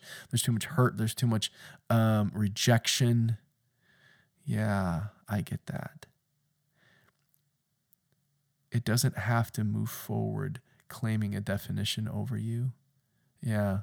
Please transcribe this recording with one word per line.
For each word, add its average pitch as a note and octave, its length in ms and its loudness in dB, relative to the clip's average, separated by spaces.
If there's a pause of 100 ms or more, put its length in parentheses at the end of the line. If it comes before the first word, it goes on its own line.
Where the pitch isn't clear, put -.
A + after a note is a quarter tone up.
(320)
there's A#2+ 100 0
too B2 120 2
much G#2+ 100 0
hurt, - 320 2
there's A2 180 -2
too - 140 0
much, A2 240 0 (380)
um, A2 440 4
rejection." A2+ 1040 2 (1080)
Yeah, G2+ 600 0 (200)
I G#2 140 -2
get - 240 -8
that. - 400 -10 (2750)
It A#2 140 -2
doesn't A#2 320 2
have A#2 340 0
to G#2+ 140 -2
move G#2+ 240 -2
forward G#2+ 720 -6 (260)
claiming G#2+ 480 -2
a G2+ 60 -4
definition G2+ 640 -4
over G#2+ 300 -6
you. A#2 340 -4 (720)
Yeah. G2+ 420 0